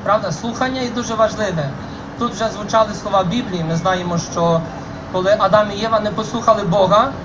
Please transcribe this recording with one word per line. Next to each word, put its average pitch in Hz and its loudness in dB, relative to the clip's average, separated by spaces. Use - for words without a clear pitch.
Правда, 202 2
слухання 262 -4
є 247 -4
дуже 226 -4
важливе. 202 0
Тут 233 -2
вже 226 -2
звучали 214 0
слова 196 2
Біблії. 185 -2
Ми 165 0
знаємо, 175 0
що 170 2
коли 190 4
Адам 208 4
і 202 -6
Єва 220 2
не 208 -2
послухали 214 0
Бога 202 4